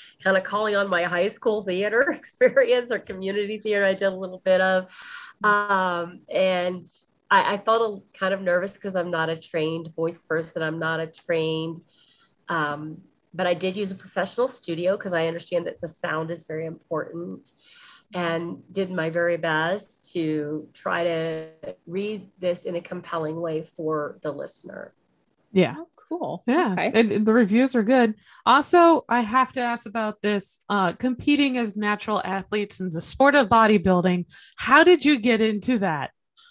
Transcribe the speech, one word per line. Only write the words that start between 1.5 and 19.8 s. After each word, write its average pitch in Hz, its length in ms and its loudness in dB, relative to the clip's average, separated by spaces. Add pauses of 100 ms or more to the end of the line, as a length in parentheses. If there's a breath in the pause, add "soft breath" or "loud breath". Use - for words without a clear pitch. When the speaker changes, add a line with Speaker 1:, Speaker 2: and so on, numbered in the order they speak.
Speaker 1:
theater 202 400 0
<laughs> 277 80 -2
experience 247 840 2
or 208 60 -2
community 196 600 -6
theater 208 260 0
I 190 100 2
did 196 120 -2
a 190 100 -2
little 185 280 -10
bit 185 160 4
of. 185 320 0 (500 loud breath)
Um, 190 800 0 (120)
and 180 540 0 (440)
I, 196 240 4
I - 40 -2
felt 220 440 0 (120)
a, - 40 -20
kind 190 160 -2
of 196 80 -4
nervous 180 360 -2
'cause 190 160 -8
I'm 175 160 -4
not 165 180 -2
a 165 80 -4
trained 160 600 -6
voice 165 220 -4
person. 160 440 -4
I'm 160 160 -4
not 160 220 -4
a 160 80 -6
trained, 160 720 -4 (680 soft breath)
um, 156 500 -4 (360)
but 180 140 -2
I 175 60 2
did 185 220 -4
use 202 140 -4
a 190 60 -10
professional 196 500 -4
studio 175 500 -2
'cause 196 160 -8
I 165 140 0
understand 170 400 -4
that - 140 -10
the 170 80 -8
sound 160 420 -6
is 170 140 -10
very 160 220 -8
important, 170 840 -10 (640 loud breath)
and 170 560 -6
did 185 200 -4
my 165 180 -4
very 170 300 0
best 165 720 -4